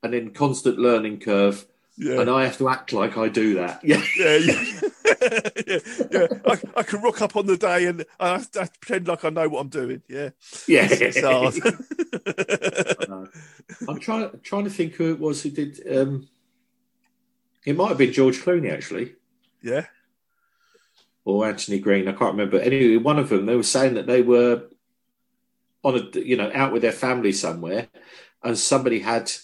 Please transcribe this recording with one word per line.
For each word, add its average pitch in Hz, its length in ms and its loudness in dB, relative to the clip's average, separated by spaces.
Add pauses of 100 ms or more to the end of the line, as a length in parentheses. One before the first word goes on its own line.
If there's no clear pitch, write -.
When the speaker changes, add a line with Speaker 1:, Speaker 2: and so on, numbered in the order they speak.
Speaker 1:
and 113 100 -6
then 117 180 -4
constant 135 480 0
learning 110 420 0
curve. 101 460 0 (320)
Speaker 2:
Yeah. 127 220 -2
Speaker 1:
And 117 100 2
I 131 140 2
have 131 140 -4
to 131 120 0
act - 240 -4
like 104 240 -2
I 110 100 0
do 107 280 2
that. 87 280 -4
<laughs> - 0 -
Yeah. 151 180 4 (140)
Speaker 2:
Yeah, 156 200 4
yeah. 170 460 0
<laughs> 403 80 -2 (760)
Yeah, 185 120 -2 (320)
yeah. 180 160 2 (200)
I, 180 120 2 (180)
I 233 60 -2
can 208 200 -4
rock 226 180 0
up 214 160 -2
on 202 100 -2
the 190 100 2
day 180 300 2
and 170 180 -4 (140)
I 180 120 0
have 190 220 -6
to, 208 80 -6
I - 20 -2
have 175 100 -8
to - 80 -20
pretend 190 260 -4
like 170 180 -4
I 165 40 2
know 160 220 0
what 147 100 -4
I'm 139 80 -6
doing. 127 400 -6
Yeah. 135 220 -8 (360)
Speaker 1:
Yeah. 127 240 6
Speaker 2:
It's, 135 100 4
it's 120 200 2
hard. 127 420 4
<laughs> - 1400 -4
Speaker 1:
I 160 60 -6
know. 190 220 -16 (580)
I'm 151 140 -8
trying, 220 300 -6 (120)
trying 202 220 -4
to 202 60 -6
think 165 240 -4
who 165 180 -2
it 151 80 -6
was 151 220 -4
who 147 80 -6
did, 143 300 -8 (140)
um, 135 320 0 (1400)
it 143 100 0
might 190 120 0
have 160 100 -2
been 135 160 4
George 131 240 4
Clooney, 165 340 -2
actually. - 400 -8 (500)
Speaker 2:
Yeah. 131 240 -4 (1400)
Speaker 1:
Or 104 220 0
Anthony 101 320 -4
Green, 98 300 0
I 95 40 -6
can't 95 200 -2
remember. 101 260 0
Anyway, 127 380 4
one 147 220 2
of 139 100 0
them, 95 180 2
they 120 100 2
were 120 60 2
saying 131 320 2
that 104 120 -4
they 123 160 4
were 120 400 4 (1200)
on 131 120 2
a, 107 220 -4
you 127 180 0
know, 104 180 -2
out 135 180 0
with 117 100 0
their 117 100 2
family 127 400 0
somewhere, 85 560 -4 (540)
and 117 160 -2
somebody 127 420 0
had 113 300 -2 (140)